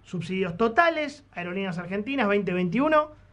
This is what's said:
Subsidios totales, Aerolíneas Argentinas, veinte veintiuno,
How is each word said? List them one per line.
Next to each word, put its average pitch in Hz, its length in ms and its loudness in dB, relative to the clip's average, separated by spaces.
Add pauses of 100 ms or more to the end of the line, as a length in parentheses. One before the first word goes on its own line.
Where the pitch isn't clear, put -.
Subsidios 175 540 -4
totales, 302 720 0
Aerolíneas 180 460 -6
Argentinas, 208 500 -2
veinte 202 260 2
veintiuno, 285 580 2 (220)